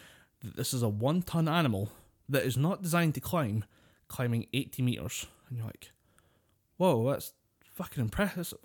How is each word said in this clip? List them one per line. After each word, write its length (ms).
that 140
this 180
is 100
a 60
one-ton 580
animal 440
that 160
is 120
not 240
designed 340
to 60
climb, 440
climbing 460
eighty 280
meters. 440
And 80
you're 100
like, 240
"Whoa, 320
that's 240
fucking 300
impressive." 500